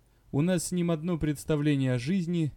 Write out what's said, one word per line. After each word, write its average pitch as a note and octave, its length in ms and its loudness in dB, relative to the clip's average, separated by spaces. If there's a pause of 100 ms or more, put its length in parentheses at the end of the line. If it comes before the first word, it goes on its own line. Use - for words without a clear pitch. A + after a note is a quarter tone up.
(300)
у C3+ 100 0
нас F3 280 2
с - 40 -8
ним F3 180 0
одно E3 280 -2
представление D3 760 0
о B2 60 2
жизни E3 580 0